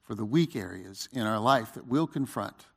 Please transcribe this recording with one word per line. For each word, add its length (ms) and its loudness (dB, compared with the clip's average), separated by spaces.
for 120 -10
the 120 -4
weak 280 2
areas 580 -10
in 140 -2
our 140 2
life 320 4
that 140 -14
we'll 200 2
confront 600 -6